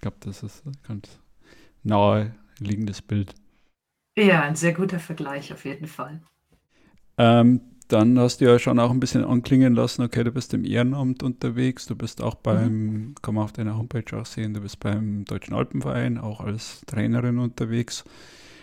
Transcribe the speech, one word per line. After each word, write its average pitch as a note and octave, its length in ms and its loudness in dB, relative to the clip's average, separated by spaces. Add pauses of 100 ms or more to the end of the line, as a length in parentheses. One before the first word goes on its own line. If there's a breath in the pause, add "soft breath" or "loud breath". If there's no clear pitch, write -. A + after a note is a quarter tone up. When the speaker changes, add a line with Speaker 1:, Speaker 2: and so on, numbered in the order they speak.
Speaker 1:
glaub, - 200 -10
das - 220 -12
ist - 240 -16
ein C#3 160 -14
ganz - 360 -14 (640 soft breath)
naheliegendes G#2 1160 0
Bild. G2+ 320 -4 (840)
Speaker 2:
Ja, F#3+ 260 6
ein D3 120 -2
sehr E3 180 0
guter F#3 260 -4
Vergleich C#3+ 520 -10
auf - 140 -18
jeden C#3 220 -10
Fall. D3+ 340 -14 (960 soft breath)
Speaker 1:
Ähm, A#2+ 440 6 (260)
dann A#2+ 320 4
hast B2 220 2
du C#3+ 40 4
ja A#2+ 140 8
schon B2 200 2
auch A#2+ 120 4
ein B2+ 80 0
bisschen B2 240 0
anklingen B2+ 500 4
lassen, A#2+ 300 0
okay, A#2 200 -2
du A#2 80 0
bist B2+ 220 -8
im G#2 100 -2
Ehrenamt B2+ 600 -2
unterwegs, B2+ 640 -4
du A2+ 80 -6
bist A#2 260 -10
auch A2+ 140 -4
Speaker 2:
Mhm. - 80 -20
Speaker 1:
beim, A2 800 -2
kann A2 100 -4
man A2 120 0
auf G#2+ 80 -10
deiner A2 240 -4
Homepage A2+ 380 -6
auch A2+ 120 -8
sehen, A2 260 -6
du G#2 80 -8
bist G2+ 180 -12
beim G#2 460 -4
Deutschen - 300 -8
Alpenverein B2 640 -4
auch G#2+ 220 -10
als G#2 440 -8
Trainerin A#2+ 540 -2
unterwegs. A#2 640 -4 (600 loud breath)